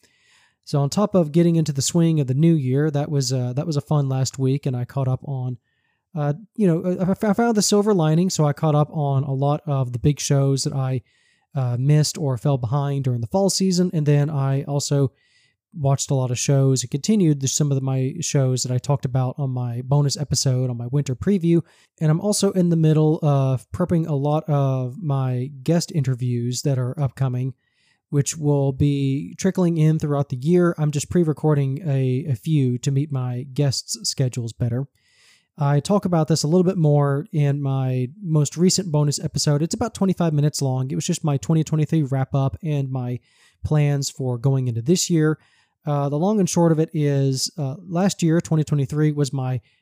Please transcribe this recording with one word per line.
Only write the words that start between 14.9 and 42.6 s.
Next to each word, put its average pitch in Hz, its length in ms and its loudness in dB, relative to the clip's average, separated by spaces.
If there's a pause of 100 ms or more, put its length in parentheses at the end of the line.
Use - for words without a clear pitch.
watched 139 360 0
a 143 60 0
lot 127 160 0
of 123 80 -4
shows 135 420 2
and - 100 -10
continued 151 500 2
the, 135 60 0
some 147 240 0
of 131 100 0
my 131 400 -2
shows 131 420 0
that 127 80 -4
I 127 60 0
talked - 280 -2
about 127 320 -2
on 135 140 -4
my 123 320 -4
bonus 143 340 2
episode, 131 520 0
on 120 80 -6
my 120 100 -8
winter 135 280 -2
preview. 170 460 2 (400)
And 156 80 2
I'm 160 120 2
also 202 300 0
in 180 180 2
the 165 60 2
middle 156 460 4
of 135 500 0
prepping 170 360 0
a 156 60 -2
lot 147 360 0
of 131 520 0
my 131 500 -2 (120)
guest 165 280 0
interviews 123 720 -2
that 135 160 0
are 127 200 -4
upcoming, 127 540 -4 (560)
which 143 260 -2
will 143 360 0
be 143 680 -2
trickling 180 400 0
in 156 220 4
throughout 143 300 -2
the 131 80 -6
year. 170 400 4
I'm 151 140 0
just 143 180 -4
pre-recording 151 800 0
a, 131 400 0
a 135 80 0
few 131 440 0
to 143 120 -2
meet 143 200 0
my 123 420 -6
guests' 139 440 -2 (120)
schedules 120 440 -4
better. 123 340 -4 (720)
I 143 200 2
talk 196 240 0
about 170 240 2
this 160 140 0
a 147 40 0
little 180 160 4
bit 185 140 0
more 147 560 2
in 143 280 0
my 131 460 -2 (160)
most 156 320 0
recent 180 360 0
bonus 147 280 0
episode. 147 420 -2
It's 170 140 -2
about 226 180 -4
twenty-five 180 380 0
minutes 147 300 0
long. 131 280 -2
It 170 60 -6
was 160 100 -4
just - 180 -4
my 147 120 0
twenty 160 300 0
twenty-three 156 380 0
wrap-up 135 600 -2